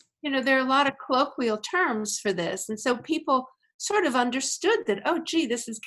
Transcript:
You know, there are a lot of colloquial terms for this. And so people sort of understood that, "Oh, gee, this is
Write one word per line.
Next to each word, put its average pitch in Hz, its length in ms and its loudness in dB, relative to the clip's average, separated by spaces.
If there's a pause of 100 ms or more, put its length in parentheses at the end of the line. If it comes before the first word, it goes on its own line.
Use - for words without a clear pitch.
(220)
You 294 100 -6
know, 269 100 2
there 262 160 4
are 262 80 2
a 262 40 0
lot 277 180 4
of 269 60 -2 (100)
colloquial 254 540 2
terms 226 640 -2
for 202 140 0
this. 175 360 -4
And 214 100 -6
so 247 180 0
people 294 480 0 (320)
sort 403 280 0
of 262 100 0
understood 262 720 0
that, 208 180 0
"Oh, 330 180 0
gee, 320 220 0
this 240 220 -4
is 220 200 -10